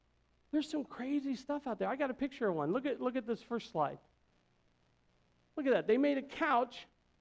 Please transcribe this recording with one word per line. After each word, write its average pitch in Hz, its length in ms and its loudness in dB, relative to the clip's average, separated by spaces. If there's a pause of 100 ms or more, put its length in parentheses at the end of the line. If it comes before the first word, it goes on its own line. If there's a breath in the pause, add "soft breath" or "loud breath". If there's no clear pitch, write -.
(520)
There's 294 180 0
some 277 140 -2
crazy 269 500 -2
stuff 294 320 -6
out 226 120 -4
there. - 100 0
I 240 80 -2
got 269 140 0
a 247 40 -2
picture 254 340 -2
of 180 60 2
one. 156 180 0
Look 254 140 0
at, 269 140 -2
look 254 160 -2
at 208 100 -4
this 226 160 -4
first - 300 -6
slide. 139 260 0 (1600)
Look 294 100 0
at 262 60 6
that. 170 140 4
They 226 120 6
made 285 200 4
a 254 40 -4
couch 262 640 0 (340)